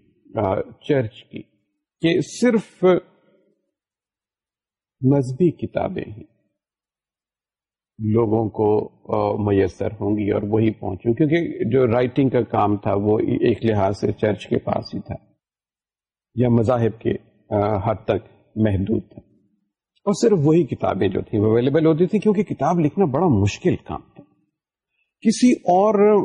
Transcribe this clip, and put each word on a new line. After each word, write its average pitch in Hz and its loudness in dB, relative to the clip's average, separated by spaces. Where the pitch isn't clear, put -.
آ، 104 -2
چرچ - -6
کی، - -18
کہ 165 0
صرف - -2
مذہبی 135 0
کتابیں - -6
ہیں 90 -18
لوگوں 110 0
کو، 107 0
آ، 104 -2
میسر 98 0
ہوں 104 -4
گی 104 -2
اور 101 -2
وہی 110 0
پہنچوں، 104 -4
کیونکہ 160 -2
جو 127 2
رائٹنگ 127 0
کا 123 0
کام 104 0
تھا 101 -4
وہ 104 2
ایک 101 0
لحاظ 104 0
سے 107 -2
چرچ 107 -4
کے - -2
پاس - -6
ہی - -8
تھا - -12
یا 120 0
مذاہب 117 0
کے، - -2
آ، 104 -2
حد 107 -6
تک - -4
محدود 107 0
تھا، - -20
اور 202 0
صرف 214 4
وہی 160 4
کتابیں 95 -2
جو 95 -4
تھیں 107 -4
وہ 101 2
اویلیبل 135 2
ہوتی 160 2
تھیں، 202 -2
کیونکہ 208 0
کتاب 170 -2
لکھنا 156 0
بڑا 151 0
مشکل 104 0
کام - -12
تھا۔ - -20
کسی 240 4
اور 196 2